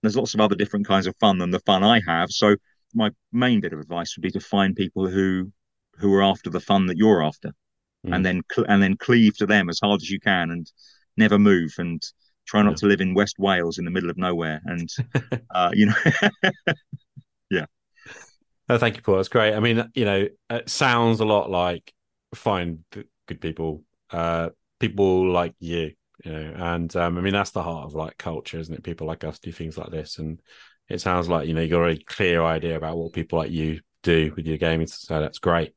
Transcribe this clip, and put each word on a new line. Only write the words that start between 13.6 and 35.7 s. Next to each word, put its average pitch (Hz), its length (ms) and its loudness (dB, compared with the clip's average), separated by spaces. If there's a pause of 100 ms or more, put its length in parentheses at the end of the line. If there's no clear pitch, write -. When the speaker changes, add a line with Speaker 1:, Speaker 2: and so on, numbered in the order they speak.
Speaker 1:
in 85 60 -6
the 85 80 -6
middle 90 180 -2
of 85 60 -6
nowhere. 85 480 -4
And, 85 260 -6 (240)
Speaker 2:
<laughs> - 400 -6
Speaker 1:
uh, 90 200 0
you 104 140 6
know, 110 60 2 (100)
<laughs> - 680 0 (760)
yeah. 87 160 -2 (1040)
Speaker 2:
No, 123 80 4
thank 113 180 2
you, - 60 -18
Paul. 95 160 2
That's 95 100 0
great. 107 260 2
I 107 60 0
mean, 117 240 2 (120)
you 120 100 2
know, 101 220 2 (220)
it 117 200 -6
sounds 117 500 2
a 110 60 2
lot 101 260 2
like 87 420 -2 (400)
find 87 580 -4
th-, - 140 -18 (220)
good - 140 -12
people, 80 420 -8 (280)
uh, 85 400 -2 (280)
people 92 500 2
like 87 300 0
you, 82 320 -6 (320)
you 85 80 -12
know, 78 240 -12
and, 85 400 -4
um, 87 220 0
I 87 40 -4
mean, 98 120 0
that's 101 180 -2
the 90 120 -6
heart 80 240 -8
of, 76 80 -14
like, 78 220 -8
culture, - 420 -10
isn't 80 140 -12
it? 80 100 -14
People 80 240 -10
like 80 180 -10
us 78 140 -10
do 85 120 -16
things 80 260 -12
like - 140 -12
this, 78 280 -10
and 78 220 -10 (460)
it 92 140 -8
sounds 90 260 0
like, 82 220 0
you 82 40 -2
know, 80 60 0
you 82 100 -2
got 85 100 2
a 85 40 2
really 82 220 0
clear 85 380 0
idea 82 340 -2
about 80 200 -6
what 82 140 -8
people 82 280 -4
like 78 120 -4
you 80 300 -4 (220)
do 80 340 2
with 78 100 -8
your 78 100 -4
gaming, 82 300 0
so - 320 -6
that's - 200 -6
great. 85 380 0